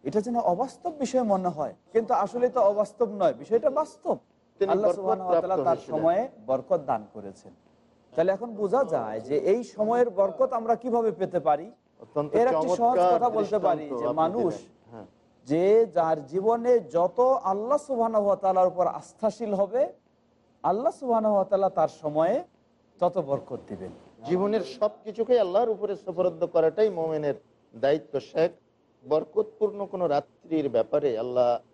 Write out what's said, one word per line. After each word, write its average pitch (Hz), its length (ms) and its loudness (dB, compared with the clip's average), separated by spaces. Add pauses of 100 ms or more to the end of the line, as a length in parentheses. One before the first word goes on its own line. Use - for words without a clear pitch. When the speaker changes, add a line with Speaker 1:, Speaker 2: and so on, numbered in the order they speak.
Speaker 1:
এটা 165 180 0
যেন 240 120 -2 (160)
অবাস্তব 262 380 -4 (120)
বিষয় 247 300 0
মনে 185 220 0
হয়, 139 180 -6 (200)
কিন্তু 226 200 0 (100)
আসলে 240 320 0
তো 247 40 2 (120)
অবাস্তব 208 360 -2 (140)
নয়, 160 200 2
বিষয়টা 233 280 0 (100)
বাস্তব। 302 360 -4 (420)
Speaker 2:
তিনি 196 160 0
Speaker 1:
আল্লাহ 202 160 4
Speaker 2:
বরকত 180 100 0
Speaker 1:
সুবহানাহু 190 300 -2
ওয়া 170 120 4
তাআলা 185 160 0
Speaker 2:
প্রাপ্ত - 120 0
Speaker 1:
তার 165 80 2
Speaker 2:
হয়েছিলেন। - 160 -10
Speaker 1:
সময়ে 165 280 2 (280)
বরকত 165 400 0
দান 113 120 0 (120)
করেছেন। 98 400 -16 (600)
তাহলে 170 220 2
এখন 220 140 -10 (120)
বোঝা 208 200 2 (120)
যায় 113 340 -4
যে 139 80 -2 (160)
এই 233 100 2 (140)
সময়ের 233 340 0 (100)
বরকত 202 300 0 (100)
আমরা 226 140 0 (100)
কিভাবে 233 360 0
পেতে 180 280 -2
পারি। 151 200 0 (360)
Speaker 2:
অত্যন্ত 147 260 -4 (100)
Speaker 1:
এর 240 120 4
একটি 160 180 0
সহজ 180 100 0
Speaker 2:
চমৎকার 240 340 4
Speaker 1:
কথা 240 240 2
বলতে 208 200 -2 (100)
পারি 156 180 0
Speaker 2:
দৃষ্টান্ত 131 160 -6
Speaker 1:
যে 117 80 -4
Speaker 2:
আপনি 139 140 -2
Speaker 1:
মানুষ 190 300 0
Speaker 2:
দিলেন। - 380 -18
হ্যাঁ। 110 160 -18 (420)
Speaker 1:
যে 160 140 2 (340)
যার 160 200 2 (140)
জীবনে 233 400 0 (240)
যত 180 240 2 (320)
আল্লাহ 226 280 0 (100)
সুবহানাহু 226 380 0
ওয়া 196 160 2
তাআলার 185 300 4
উপর 175 120 0 (140)
আস্থাশীল 214 520 -6 (100)
হবে, 202 200 0 (840)
আল্লাহ 226 380 0
সুবহানাহু 220 360 2
ওয়া 190 120 2
তাআলা 190 200 2 (100)
তার 156 120 2 (120)
সময়ে 160 320 0 (680)
তত 175 140 2 (140)
বরকত 131 400 -6
দিবেন। 92 220 -12 (360)
Speaker 2:
জীবনের 196 360 0 (140)
সবকিছুকে 214 560 -2 (100)
আল্লাহর 208 320 2
উপরে 202 180 -6 (100)
সুপরদ্দ 175 380 -2 (120)
করাটাই 165 440 4
মুমিনের 156 400 -2 (460)
দায়িত্ব। 147 300 0 (180)
শেখ 160 200 0 (580)
বরকতপূর্ণ 202 760 -2
কোনো 180 220 -4
রাত্রির 147 640 -2
ব্যাপারে 123 480 0
আল্লাহ 123 420 2 (140)